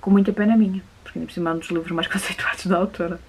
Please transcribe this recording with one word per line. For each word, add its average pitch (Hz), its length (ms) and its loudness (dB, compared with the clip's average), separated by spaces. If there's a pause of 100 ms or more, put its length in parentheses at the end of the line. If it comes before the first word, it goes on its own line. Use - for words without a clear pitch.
Com 196 100 0
muita 202 220 6
pena 214 240 4
minha, 190 260 2 (200)
porque - 160 -12
ainda 165 80 -6
por - 80 -16
cima 170 160 -2
é 165 40 -2
um 165 40 -4
dos - 120 -10
livros 170 220 -2
mais 165 140 -2
<laughs> - 60 -4
conceituados - 540 -4
da 180 100 4
autora. 170 520 -4